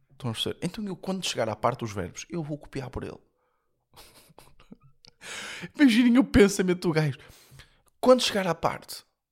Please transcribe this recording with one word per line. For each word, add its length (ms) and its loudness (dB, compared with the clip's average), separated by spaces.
Estão 180 -10
a 40 -6
perceber? 280 -6
Então 240 -8
eu, 100 -8
quando 300 -8
chegar 240 -4
à 60 -6
parte 240 -2
dos 120 -8
verbos, 380 -10
eu 140 -8
vou 140 -10
copiar 320 -14
por 140 -12
ele. 140 -12
<laughs> 1800 -18
Imaginem 440 6
o 40 4
pensamento 640 4
do 60 0
gajo. 240 0
Quando 220 6
chegar 260 -2
à 60 0
parte 500 -6